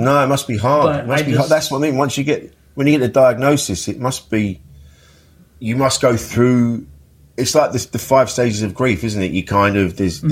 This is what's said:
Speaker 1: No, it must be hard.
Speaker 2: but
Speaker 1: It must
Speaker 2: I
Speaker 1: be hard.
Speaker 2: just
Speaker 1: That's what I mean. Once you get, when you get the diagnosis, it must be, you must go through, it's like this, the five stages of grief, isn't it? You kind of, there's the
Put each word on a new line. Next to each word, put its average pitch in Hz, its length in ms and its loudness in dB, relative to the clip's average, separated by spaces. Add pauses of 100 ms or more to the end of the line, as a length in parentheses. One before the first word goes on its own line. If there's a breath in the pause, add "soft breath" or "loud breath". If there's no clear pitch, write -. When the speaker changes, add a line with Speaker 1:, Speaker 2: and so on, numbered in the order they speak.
Speaker 1:
No, 139 240 4
it - 20 2
must 135 220 -2
be 120 80 -4
hard. 139 300 2
Speaker 2:
but 143 180 -2
Speaker 1:
It - 20 -12
must 143 160 -2
Speaker 2:
I 147 40 -6
Speaker 1:
be 135 60 -2
hard. 120 100 2
Speaker 2:
just 143 80 -4
Speaker 1:
That's 156 200 0
what 135 80 -4
I 143 40 -2
mean. 151 140 0
Once 139 220 0
you 139 60 -2
get, - 280 -4 (220)
when 143 140 0
you 151 60 4
get 147 60 2
the 123 80 0
diagnosis, 131 760 2
it 104 140 -8
must 127 280 -6
be, 107 320 -2 (1000 soft breath)
you 117 160 -4
must 131 240 0
go 120 160 2
through, 120 720 2 (500)
it's 127 180 -2
like 151 180 2
this, 127 140 -6
the - 120 -8
five 131 320 2
stages 113 320 -2
of 95 120 -4
grief, 123 300 -2
isn't 104 180 -4
it? 90 100 -2
You 90 120 -2
kind 101 320 0
of, 92 200 0
there's 92 240 -2
the - 120 -4